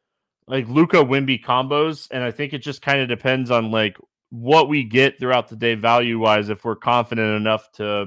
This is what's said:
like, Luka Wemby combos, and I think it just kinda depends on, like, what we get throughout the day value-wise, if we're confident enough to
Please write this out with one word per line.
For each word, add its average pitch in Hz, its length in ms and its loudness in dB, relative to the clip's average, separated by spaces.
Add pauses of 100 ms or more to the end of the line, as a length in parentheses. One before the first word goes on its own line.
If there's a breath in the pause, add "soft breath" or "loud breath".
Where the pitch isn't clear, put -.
(460)
like, 127 220 -4
Luka 156 280 2
Wemby 135 480 2
combos, 143 680 -2
and 127 140 -6
I 120 60 -4
think 143 220 -8
it 143 60 -8
just 139 240 -12
kinda 139 240 0
depends 127 440 -2
on, 117 200 0
like, 110 260 0 (340)
what 135 380 2
we 147 140 0
get 127 360 2
throughout 127 300 0
the 117 80 -18
day 117 180 0
value-wise, 113 760 2
if 107 160 -8
we're 113 100 -4
confident 113 640 0
enough 110 360 -2
to 104 340 -6